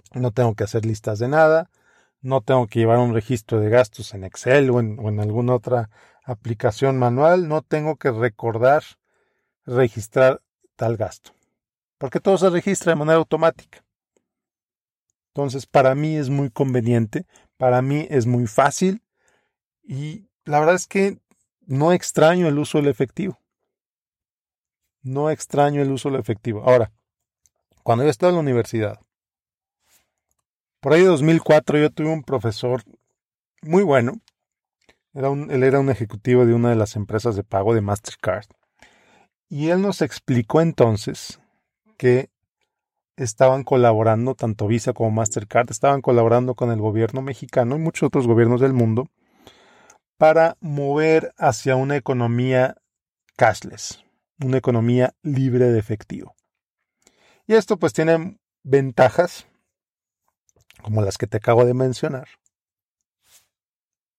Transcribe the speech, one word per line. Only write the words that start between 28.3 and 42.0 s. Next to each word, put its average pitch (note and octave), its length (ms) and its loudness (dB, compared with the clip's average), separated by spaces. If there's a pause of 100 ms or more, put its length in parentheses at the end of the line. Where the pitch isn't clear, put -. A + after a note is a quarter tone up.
en F3+ 40 0
la E3 60 0
universidad, A#2 580 -2 (1800)
por - 100 -2
ahí E3 100 6
de F#3+ 60 6
dos E3 140 4
mil D#3+ 200 4
cuatro D3+ 380 2
yo D3+ 100 2
tuve D#3 200 -6
un D#3+ 140 -4
profesor B2 600 -4 (800)
muy E3+ 220 2
bueno. C3 360 2 (920)
Era C3+ 160 -4
un, C#3+ 200 -6
él C3 140 0
era C3+ 160 4
un C#3 100 0
ejecutivo A#2+ 560 0
de A#2 80 4
una A#2+ 180 2
de A#2 40 2
las G#2+ 220 -2
empresas G#2 400 -4
de G2+ 60 -4
pago G2 300 0
de A#2 60 0
Mastercard. G2+ 680 -6 (1000)
Y D3+ 220 -4
él F3+ 120 2
nos G3 200 -2
explicó C3 580 -2
entonces - 800 0 (580)
que C3 320 0 (840)